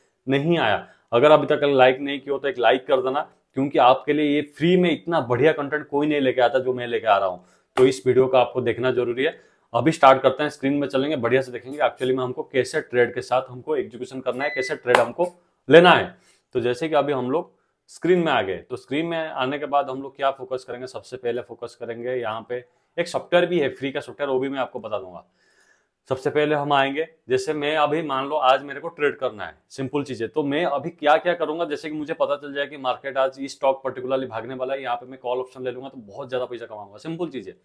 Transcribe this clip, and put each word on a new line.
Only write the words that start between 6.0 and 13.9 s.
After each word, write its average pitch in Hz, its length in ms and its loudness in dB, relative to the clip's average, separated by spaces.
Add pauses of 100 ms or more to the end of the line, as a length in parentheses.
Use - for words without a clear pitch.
नहीं 147 140 0
लेके 127 200 0
आता 123 180 4
जो 127 160 0
मैं 123 120 -6
लेके 113 200 -4
आ 101 120 6
रहा 95 100 0
हूँ। 90 160 -8 (320)
तो 131 100 6
इस 135 200 0
वीडियो 127 200 6
को 127 100 2
आपको 123 260 2
देखना 120 300 -2
जरूरी 120 320 -2
है। 160 140 -4 (340)
अभी 127 200 2
start 135 300 6
करते 131 200 2
हैं, 147 80 -2
screen 139 240 -2
में 143 140 0
चलेंगे, 143 300 -2
बढ़िया 120 240 2
से 127 100 -8
देखेंगे 123 260 -12
actually 131 360 0
में 131 100 -2
हमको 127 200 -8
कैसे 135 380 -2
trade 120 320 0
के 127 80 -6
साथ 127 280 -2
हमको 127 260 -6
execution 123 440 -8